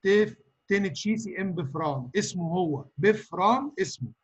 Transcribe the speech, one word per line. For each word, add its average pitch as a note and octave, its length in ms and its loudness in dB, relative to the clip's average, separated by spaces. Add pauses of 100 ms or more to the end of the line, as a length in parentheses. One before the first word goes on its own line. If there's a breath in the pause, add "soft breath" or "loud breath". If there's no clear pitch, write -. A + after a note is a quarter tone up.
تيف، G#3 340 4 (300)
تين G3 260 0
تشيسي G#3 480 -4
ام F#3+ 120 -2
بفران. D3 640 -4
اسمه F3 380 -2
هو. D#3+ 320 0 (120)
بفران G#3+ 800 2
اسمه. B2+ 320 -6 (120)